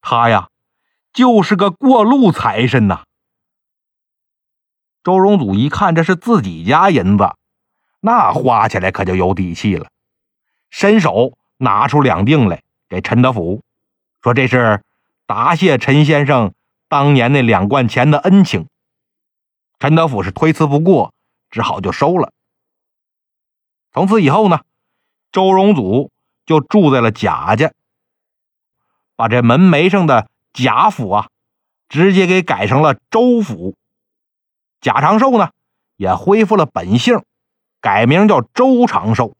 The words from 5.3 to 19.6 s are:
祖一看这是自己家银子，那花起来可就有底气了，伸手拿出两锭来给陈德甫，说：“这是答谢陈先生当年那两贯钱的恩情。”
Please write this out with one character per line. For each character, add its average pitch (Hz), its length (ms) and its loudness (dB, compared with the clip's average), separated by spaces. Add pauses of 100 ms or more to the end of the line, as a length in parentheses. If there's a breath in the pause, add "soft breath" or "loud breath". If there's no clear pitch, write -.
祖 101 160 -2
一 117 140 0
看 175 260 -2
这 165 80 0
是 180 140 0
自 208 260 -2
己 85 220 -10
家 143 260 2
银 101 260 0
子， 98 200 -2 (640)
那 226 320 0
花 113 340 0
起 107 140 -4
来 92 100 -4
可 98 140 -6
就 92 100 -4
有 92 200 -2
底 87 200 -6
气 95 220 -4
了， 76 120 -12 (800)
伸 208 300 2
手 127 400 -2 (200)
拿 113 280 0
出 147 140 0
两 101 240 0
锭 131 240 2
来 85 160 -8 (240)
给 92 120 -8
陈 117 220 -2
德 127 100 2
甫， 98 300 -6 (580)
说 120 140 -2
：“这 131 140 0
是 117 340 0 (440)
答 120 280 -2
谢 156 240 0
陈 143 260 2
先 147 220 0
生 120 260 0 (360)
当 143 260 0
年 123 180 0
那 143 80 0
两 104 280 0
贯 127 180 0
钱 127 240 -2
的 147 80 2
恩 190 240 2
情。” 90 240 -4 (1120)